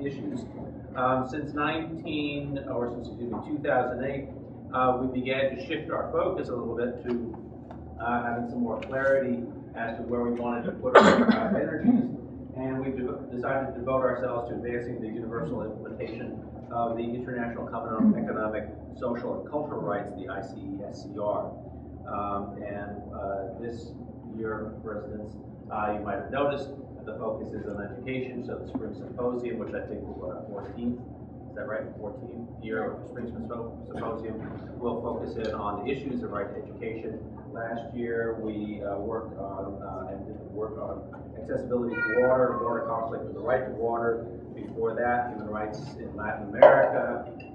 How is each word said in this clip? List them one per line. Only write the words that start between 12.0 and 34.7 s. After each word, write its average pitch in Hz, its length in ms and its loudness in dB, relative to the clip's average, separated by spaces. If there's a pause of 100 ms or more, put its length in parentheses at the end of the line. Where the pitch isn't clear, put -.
and 131 260 -2
we've 127 100 -2
de-, 123 400 -4
decided 123 380 0
to 120 80 -6
devote 131 220 2
ourselves - 480 2
to 110 40 -4
advancing 120 460 -2
the 110 80 -4
universal 117 540 -4
implementation 113 840 -6 (260)
of 117 280 0
the 120 40 0
International 120 640 -4
Covenant 117 480 4
on - 80 0
Economic, - 460 -2 (320)
Social, 117 400 -2
and - 80 -8
Cultural - 320 -2
Rights, 101 380 -2
the 92 100 -6
I - 140 -6
C - 180 -10
E 98 260 -6
S - 180 -10
C - 140 -8
R. 101 380 0 (480)
Um, 101 560 -4
and, 101 400 -6 (160)
uh, 98 460 -2
this 120 300 -6 (440)
year, 110 460 -2
for 101 220 -6
instance, 107 320 -8 (360)
uh, 104 240 0
you - 80 -4
might - 120 0
have - 140 -4
noticed 143 380 2 (300)
that - 80 -12
the 110 80 -6
focus 110 400 -4
is 104 120 -6
on 101 140 -4
education, 123 640 -4
so 120 140 -4
the - 100 -8
Spring 113 240 -4
Symposium, 120 680 -2
which - 140 -4
I - 140 -4
think 104 180 -6
will - 160 -8
go - 140 -4
to - 160 -8
fourteenth, 120 500 -2 (480)
is - 80 -10
that 107 100 -4
right? 110 180 -2 (120)
Fourteenth 117 540 -8 (120)
year 110 300 -2
of - 160 -8
Spring 120 240 -6
Sympo-, 117 540 -6
Symposium, 110 500 -4 (420)